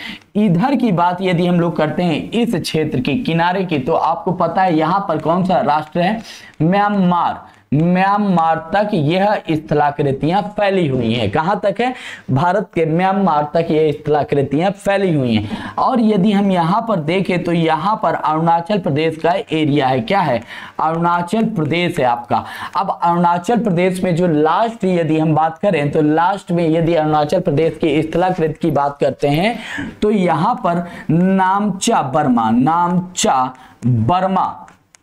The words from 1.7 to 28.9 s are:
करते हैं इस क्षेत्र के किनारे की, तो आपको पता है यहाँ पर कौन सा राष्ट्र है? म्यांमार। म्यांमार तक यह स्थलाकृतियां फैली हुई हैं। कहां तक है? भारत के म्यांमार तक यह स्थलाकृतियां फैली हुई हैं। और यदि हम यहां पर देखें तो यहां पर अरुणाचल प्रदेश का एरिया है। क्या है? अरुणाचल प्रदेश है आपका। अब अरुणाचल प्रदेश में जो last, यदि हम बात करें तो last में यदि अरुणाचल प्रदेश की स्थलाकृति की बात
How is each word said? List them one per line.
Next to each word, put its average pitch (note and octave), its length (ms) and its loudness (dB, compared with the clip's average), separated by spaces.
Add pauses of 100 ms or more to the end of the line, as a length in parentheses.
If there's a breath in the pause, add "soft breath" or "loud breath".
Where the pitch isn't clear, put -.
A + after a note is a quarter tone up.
करते D#3 260 -2
हैं E3 300 -2
इस A#3 240 0
क्षेत्र D#3 440 -2
के C3+ 160 -2
किनारे F3 480 0
की, D#3+ 140 -2
तो C3 160 -2
आपको E3+ 400 -2
पता F3+ 280 0
है F3+ 140 2
यहाँ F3 320 0
पर D#3 120 -2
कौन F3 240 0
सा F3+ 180 2
राष्ट्र D#3 380 -2
है? A3 200 0 (420 loud breath)
म्यांमार। F3+ 920 0 (180)
म्यांमार F3+ 840 2 (180)
तक G#3 200 0
यह F3+ 560 2
स्थलाकृतियां D3 920 0
फैली F#3 460 0
हुई A#2 260 0
हैं। A2 160 -2
कहां D#3 260 0
तक G3 240 -2
है? B3+ 120 0 (380 loud breath)
भारत F3 440 0
के E3 120 2
म्यांमार E3+ 680 0
तक E3 160 0
यह D#3 220 2
स्थलाकृतियां D3 800 0
फैली G3 440 0
हुई B2 200 0
हैं। - 400 -4
और A#3 260 0
यदि G#3+ 320 2
हम G3 200 2
यहां F3+ 300 2
पर A3 200 -2
देखें F3 420 -2
तो E3+ 80 -2
यहां E3 440 0
पर E3 180 -2
अरुणाचल E3+ 640 0
प्रदेश D#3 380 0
का D#3+ 160 0
एरिया D3 540 0
है। C3 160 0
क्या F#3+ 180 0
है? C3 200 0 (400 loud breath)
अरुणाचल F3 640 0
प्रदेश E3 520 -2
है C3+ 80 0
आपका। A#2+ 380 -2 (320 loud breath)
अब F#3+ 260 -4
अरुणाचल F3 560 0
प्रदेश F#3 460 0
में F3+ 120 0
जो F3+ 120 0
last, F3 560 0
यदि E3+ 340 0
हम D#3 160 2
बात D#3+ 240 0
करें D3+ 340 0
तो D#3 100 2
last E3+ 500 0
में E3+ 160 2
यदि E3 260 2
अरुणाचल D3+ 460 2
प्रदेश D#3+ 400 0
की D#3+ 220 2
स्थलाकृति D#3+ 600 -2
की E3+ 80 0
बात C#3+ 300 -2